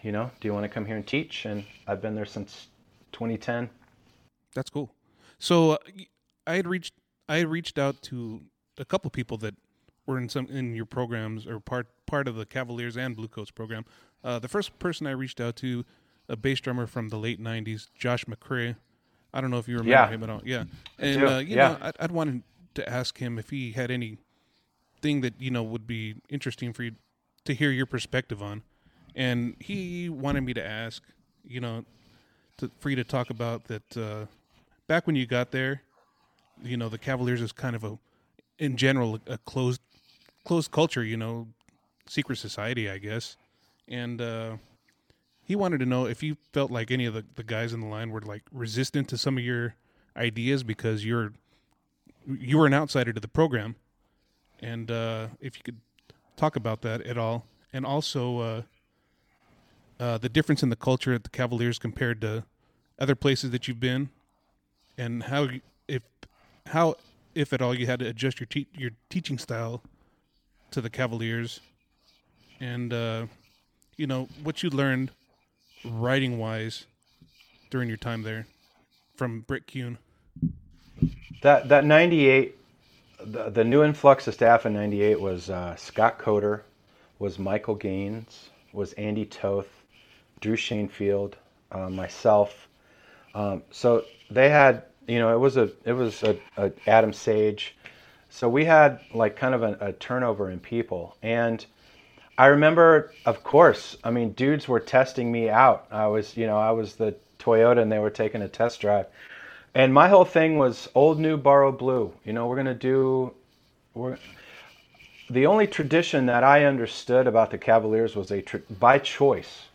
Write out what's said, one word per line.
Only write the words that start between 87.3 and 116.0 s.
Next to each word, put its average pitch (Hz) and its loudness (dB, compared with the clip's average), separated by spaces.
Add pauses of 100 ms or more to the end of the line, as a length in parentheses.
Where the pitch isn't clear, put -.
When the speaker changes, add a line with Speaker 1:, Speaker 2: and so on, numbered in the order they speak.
Speaker 1:
Michael 101 -4
Gaines, 101 -8 (240)
was 98 -8
Andy 107 -4
Toth, 98 -4 (720)
Drew 110 -2
Shanefield, 101 -4 (380)
uh, 95 -8
myself. 101 2 (680)
Um, 101 -4
so 117 2 (280)
they 127 6
had, 139 6 (240)
you 117 0
know, 113 4
it 117 4
was 131 4
a, 107 4 (140)
it 117 0
was 120 -2
a, 107 4 (200)
a 101 0 (160)
Adam 110 8
Sage. 107 0 (540)
So - -2
we 143 4
had, 151 8 (140)
like, 113 2
kind 131 0
of 117 0
a, 104 -2
a 101 -4
turnover 113 -2
in 90 -8
people. 92 -6
And 117 -2 (720)
I 131 10
remember, 156 8 (120)
of - 0
course, 143 6
I 117 -2
mean, 117 -2
dudes 143 0
were 120 2
testing 127 0
me 117 0
out. 117 6
I 107 0
was, 107 -2
you 113 0
know, 107 2
I 110 2
was 113 -2
the 107 -2 (240)
Toyota 117 6
and 107 2
they 107 2
were 107 0
taking 110 -2
a 95 -6
test - -2
drive. 101 2 (680)
And 131 4
my 151 10
whole 185 10
thing 160 4
was 127 2
old, 151 6
new, 156 2
borrow 139 6
blue. 127 0 (100)
You 107 -6
know, 117 -2
we're 123 -2
gonna 131 -2
do, 131 0 (600)
we're, 127 -8 (1120)
the 131 4
only 202 4
tradition 156 0